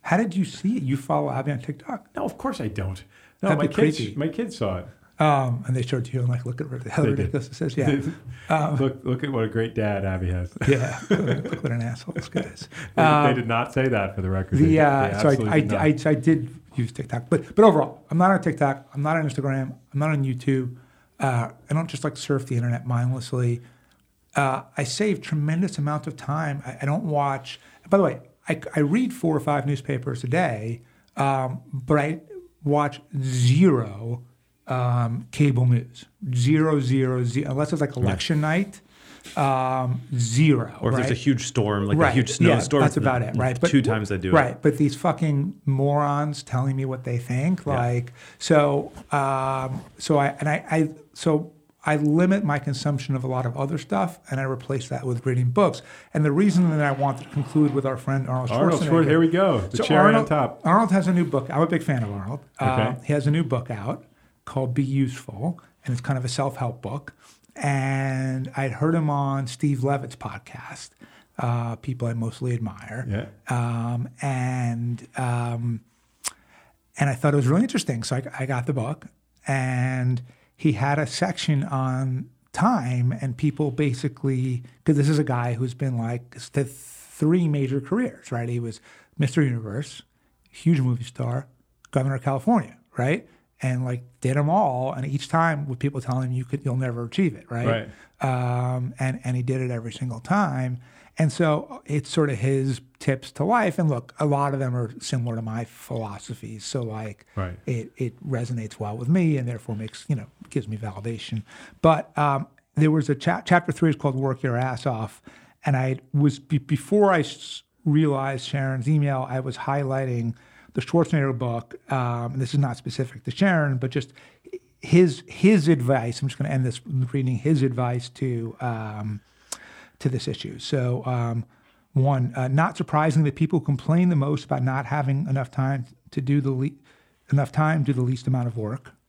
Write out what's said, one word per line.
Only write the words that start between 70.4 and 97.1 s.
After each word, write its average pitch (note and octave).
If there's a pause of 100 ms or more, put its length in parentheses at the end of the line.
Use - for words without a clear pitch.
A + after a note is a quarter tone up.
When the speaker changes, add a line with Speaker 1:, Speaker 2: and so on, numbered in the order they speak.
Speaker 1:
uh, A#2+
People A#2+
I A#2
Mostly A2+
Admire. A2 (200)
Speaker 2:
Yeah. A#2+ (100)
Speaker 1:
Um, A#2+ (140)
and, B2 (100)
um, A#2+ (1160)
and C#3
I C3
thought C#3+
it -
was C3+
really D#3+
interesting. D3+
So B2+
I, B2+ (180)
I C3
got B2+
the D3+
book, C3 (400)
and B2+ (340)
he D#3
had C#3
a D3+
section -
on C3 (260)
time B2
and B2+
people D3
basically, C3 (220)
'cause D#3
this C#3+
is D#3
a D3+
guy B2
who's A#2+
been, C3
like, A#2+
s-, A#2+
the C#3
three -
major C#3
careers, A#3
right? A#2+
He A#2+
was A#2 (380)
Mister D3+
Universe, A#2+ (480)
huge E3
movie B2
star, B2 (420)
governor C3+
of B2+
California, C#3+ (200)
right? C#3+ (320)
And, B2+
like, B2 (160)
did C3
'em D3
all. C3+
And D3+
each C#3
time D#3+
with B2+
people C#3
telling B2+
him, -
"You B2+
could, C#3
you'll B2+
never B2
achieve D3